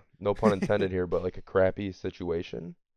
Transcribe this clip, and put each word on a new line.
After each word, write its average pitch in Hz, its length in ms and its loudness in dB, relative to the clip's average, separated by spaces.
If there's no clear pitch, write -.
no 101 160 0
pun 104 200 4
intended 98 360 0
here, 90 160 0
but, 85 160 0
like, 90 140 -4
a 90 60 -10
crappy 95 500 2
situation. 92 840 -6